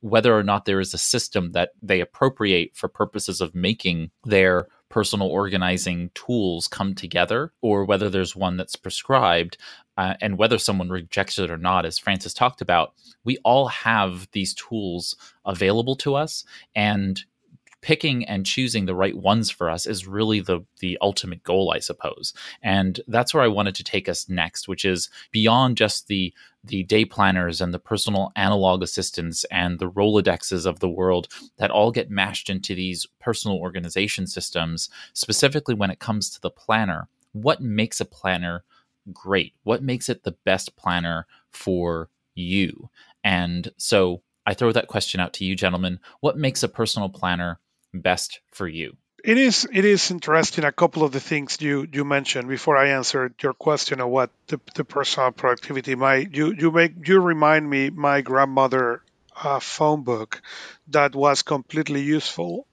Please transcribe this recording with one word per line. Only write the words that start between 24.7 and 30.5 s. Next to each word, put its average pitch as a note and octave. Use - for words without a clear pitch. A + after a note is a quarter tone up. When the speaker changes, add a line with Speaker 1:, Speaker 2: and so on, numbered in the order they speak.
Speaker 1:
is F2+
beyond A#2
just -
the, F#2+
the F#2+
day G#2+
planners F#2
and F2
the F2+
personal G2
analog F#2+
assistants E2+
and F2
the F2+
Rolodexes F#2+